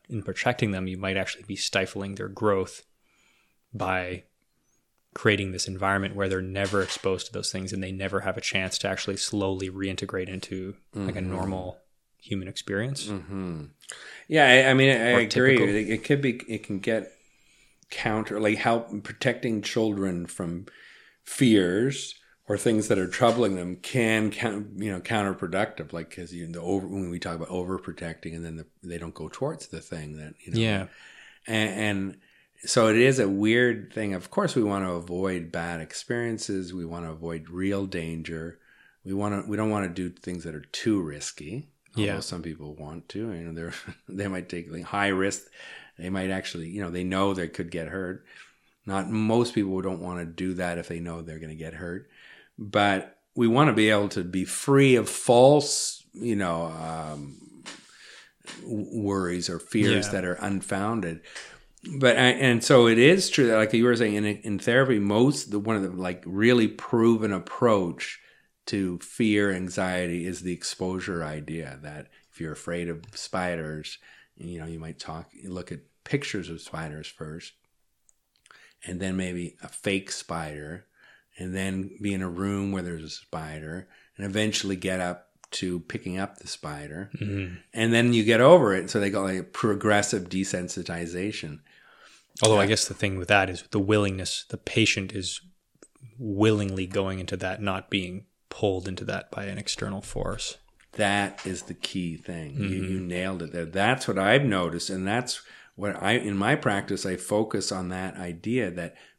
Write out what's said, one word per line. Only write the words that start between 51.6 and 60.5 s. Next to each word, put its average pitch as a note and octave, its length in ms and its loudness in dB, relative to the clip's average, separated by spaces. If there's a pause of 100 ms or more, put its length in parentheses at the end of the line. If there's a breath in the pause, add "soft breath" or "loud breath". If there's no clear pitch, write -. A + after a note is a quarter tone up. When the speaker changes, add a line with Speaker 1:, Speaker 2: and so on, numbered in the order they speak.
Speaker 2:
hurt. F2 340 -10 (480 loud breath)
But G2+ 600 0 (180)
we A#2+ 120 4
wanna C3 260 6
be G#2+ 160 6
able G2+ 200 4
to F#2 140 -4
be F2+ 220 -2
free C#3 500 6
of G#2+ 140 4
false, - 920 6 (100)
you A2+ 220 -2
know, E2+ 300 0
um, D#2+ 680 -8 (1300 loud breath)
w-, A2 400 -6
worries F#2 480 0
or E2+ 100 -4
fears G#2 460 4
Speaker 1:
Yeah. G2+ 80 -4
Speaker 2:
that F#2 120 -2
are F2+ 100 -2
unfounded. G2 880 -2 (800 loud breath)